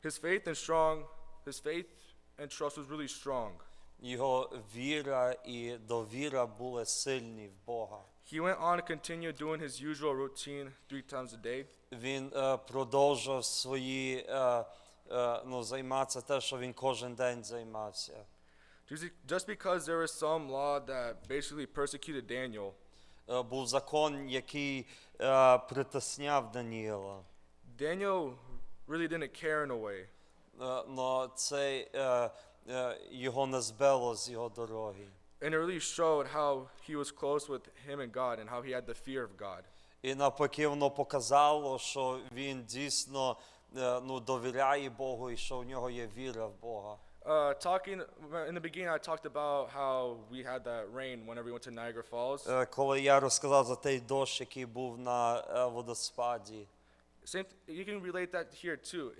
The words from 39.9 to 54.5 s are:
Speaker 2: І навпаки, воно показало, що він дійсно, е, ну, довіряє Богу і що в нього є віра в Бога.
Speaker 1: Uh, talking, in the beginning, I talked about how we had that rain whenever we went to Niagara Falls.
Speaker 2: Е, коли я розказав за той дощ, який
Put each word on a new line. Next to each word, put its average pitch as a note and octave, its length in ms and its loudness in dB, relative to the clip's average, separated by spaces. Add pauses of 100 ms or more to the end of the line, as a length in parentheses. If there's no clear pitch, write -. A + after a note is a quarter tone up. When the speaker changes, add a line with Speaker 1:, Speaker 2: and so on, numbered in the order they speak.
Speaker 2:
І C3 120 0
навпаки, C#3+ 520 4
воно C#3+ 240 4
показало, C#3+ 880 4
що C3 420 -2 (120)
він C3 320 -6
дійсно, C3 720 0 (400)
е, B2+ 240 2
ну, C3 200 -4
довіряє C3 680 2
Богу B2+ 400 -6
і A#2 60 -4
що C3 220 -2
в B2 60 -6
нього B2+ 260 -4
є A#2+ 260 -6
віра A#2+ 300 -6
в G#2 140 -10
Бога. G#2 360 -8 (300)
Speaker 1:
Uh, D3 280 4
talking, F#3 460 -2 (460)
in E3 80 -6
the F3 60 -4
beginning, E3 280 -6
I D#3 100 2
talked D#3 280 -4
about C#3+ 440 0
how C3 480 0 (120)
we B2+ 140 -8
had B2+ 200 -4
that A#2 280 -4
rain B2+ 340 -8
whenever A#2 200 -8
we A#2+ 40 -6
went A#2+ 140 -8
to B2+ 80 -12
Niagara A#2 320 -8
Falls. B2+ 440 -2
Speaker 2:
Е, B2+ 180 4
коли C#3 340 2
я C#3 200 10
розказав C#3 440 6
за B2 120 0
той C3+ 240 2
дощ, C3+ 400 0
який B2+ 260 -8